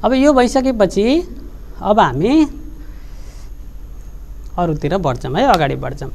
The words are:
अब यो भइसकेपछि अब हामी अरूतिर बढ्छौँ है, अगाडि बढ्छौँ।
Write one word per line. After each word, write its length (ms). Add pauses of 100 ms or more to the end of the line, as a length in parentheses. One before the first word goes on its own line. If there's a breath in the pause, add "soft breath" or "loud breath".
अब 80
यो 200
भइसकेपछि 720 (760)
अब 180
हामी 340 (2250 loud breath)
अरूतिर 400
बढ्छौँ 360
है, 160
अगाडि 320
बढ्छौँ। 340